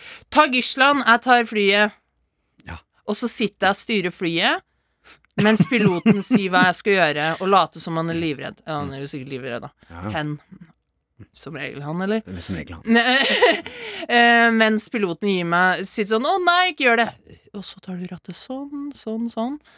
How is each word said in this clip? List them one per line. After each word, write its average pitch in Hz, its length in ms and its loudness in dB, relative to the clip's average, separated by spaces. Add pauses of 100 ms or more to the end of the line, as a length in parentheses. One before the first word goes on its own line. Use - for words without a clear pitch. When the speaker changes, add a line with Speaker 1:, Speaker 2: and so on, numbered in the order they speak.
(300)
Speaker 1:
ta 302 160 6
gislene, 269 600 2
jeg 233 160 4
tar 240 240 4
flyet." 208 460 2 (760)
Speaker 2:
Ja. 82 120 -14 (280)
Speaker 1:
Og 208 80 -2
så 233 160 -4
sitter - 380 -2
jeg - 20 4
og 185 80 -2
styrer 190 320 -2
flyet, 190 520 -2 (800)
mens 214 260 4
piloten 202 560 2
<laughs> - 40 -8
sier 196 240 0
hva 180 160 4
jeg 175 80 2
skal - 180 -2
gjøre, 156 360 2 (120)
og 190 80 -2
later 180 320 2
som 165 160 -6
han 165 140 -2
er 165 80 -4
livredd. 147 480 -6
Ja, 156 140 -6
han 139 120 -8
er 139 120 -10
jo - 20 -10
sikkert 135 240 -12
livredd 127 320 -10
da. 135 80 -16 (200)
Speaker 2:
Ja. 87 200 -8
Speaker 1:
Hen. 151 240 -4 (1000)
Som - 220 -16
regel 139 320 -10
han, 165 160 -6
eller? 214 220 -4 (160)
Speaker 2:
Som 92 180 -6
regel - 160 -12
han. - 160 -16
Speaker 1:
Ne-, 233 320 4 (400)
<laughs> 427 480 -14
eh, 233 400 6
mens 220 400 2
piloten 202 400 -2
gir 180 160 0
meg 175 400 2
sitt 202 240 -4
sånn, 220 160 0
"Å 349 160 0
nei, 359 320 2
ikke 269 160 0
gjør 233 140 2
det." 208 60 -4 (440)
Og 202 80 -10
så - 160 -14
tar - 160 -12
du 180 160 -8
rattet 180 240 -14
sånn, 285 560 -10
sånn, 226 400 -6
sånn. 254 300 -6 (180)